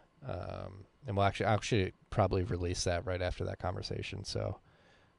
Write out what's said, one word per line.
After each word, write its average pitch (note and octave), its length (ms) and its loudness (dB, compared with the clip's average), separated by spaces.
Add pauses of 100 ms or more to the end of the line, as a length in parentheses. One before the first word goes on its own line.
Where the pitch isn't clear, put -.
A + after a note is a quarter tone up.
(260)
Um, F#2+ 600 -8 (200)
and A2 100 -2
we'll G2 100 6
actually, G2 220 2
I'll A2 80 6
actually G2+ 380 2 (160)
probably F#2+ 340 4
release F2+ 420 -2
that F2+ 200 0
right F2+ 160 0
after F2+ 240 0
that F#2+ 140 -4
conversation. G2+ 680 -4
So, - 320 -2 (600)